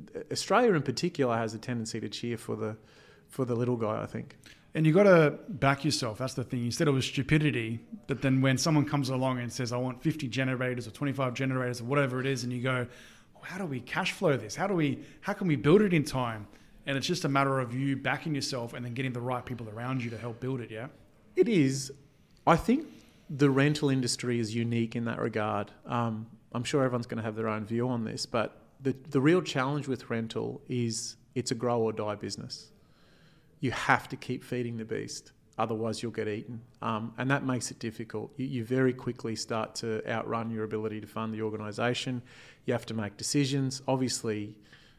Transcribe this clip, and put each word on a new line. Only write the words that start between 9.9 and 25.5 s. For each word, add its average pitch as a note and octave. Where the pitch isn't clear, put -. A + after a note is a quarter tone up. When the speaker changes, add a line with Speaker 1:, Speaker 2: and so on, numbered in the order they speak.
Speaker 2:
fifty D3+
generators B2+
or -
twenty-five C3
generators," B2+
or A2+
whatever C3
it B2+
is, C3
and B2
you B2
go, B2+
"How -
do F#3+
we C3+
cash E3
flow D#3
this? G#2+
How E3+
do G3+
we, D3+
how G3
can G3+
we D#3
build D3
it G3
in D3+
time?" A2+
And C#3
it's B2
just F3
a D#3
matter C#3
of A#2+
you C3+
backing D3
yourself B2
and B2
then A#2+
getting C3
the A#2+
right B2
people A#2
around A#2+
you A#2
to A2+
help A#2
build B2+
it, A2
yeah? A2+
Speaker 1:
It F4
is. C3+
I E3
think B3
the C#3+
rental C#3+
industry B2
is A2
unique A#2
in A#2
that A2+
regard. G#2+